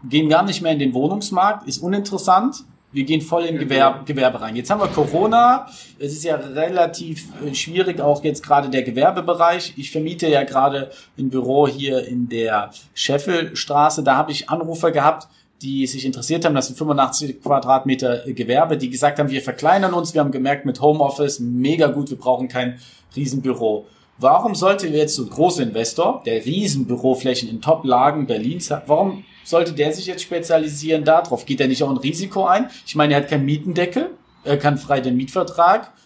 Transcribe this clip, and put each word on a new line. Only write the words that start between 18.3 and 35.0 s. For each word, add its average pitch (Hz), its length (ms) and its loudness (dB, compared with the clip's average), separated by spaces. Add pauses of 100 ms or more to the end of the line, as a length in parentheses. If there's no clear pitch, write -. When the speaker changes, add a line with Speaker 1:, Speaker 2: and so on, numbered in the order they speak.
Speaker 1:
Gewerbe, 131 460 2
die 127 100 -4
gesagt 139 300 0
haben, 139 120 0
wir 135 120 -4
verkleinern 175 500 2
uns, 175 220 -2
wir 151 80 2
haben 135 100 0
gemerkt, 139 320 -2
mit 131 160 -4
Homeoffice, 143 600 2
mega 135 480 2
gut, 139 200 -2
wir 127 100 -10
brauchen 127 300 0
kein 123 300 -4 (360)
Riesenbüro. 123 720 -2 (320)
Warum 180 360 4
sollte 190 340 2
jetzt 180 280 0
so 131 80 -4
ein 107 60 -10
Großinvestor, 139 960 0
der 113 180 -2
Riesenbüroflächen 131 1040 0
in 110 120 -8
Top-Lagen 143 680 2
Berlins 123 440 -4
hat, - 180 -4
warum 185 360 2 (180)
sollte 165 300 0
der 147 200 0
sich 185 140 -8
jetzt 180 160 -8
spezialisieren 156 840 0
darauf? 160 420 2
Geht 135 140 -2
er 135 60 4
nicht 131 160 0
auch 139 80 0
ein 131 60 0
Risiko 175 480 -4
ein? 202 240 2 (180)
Ich - 80 -14
meine, 151 200 4
er 143 60 4
hat 143 80 -8
keinen 139 180 0
Mietendeckel, 175 640 -2 (340)
er 143 140 0
kann 143 200 2
frei 139 220 0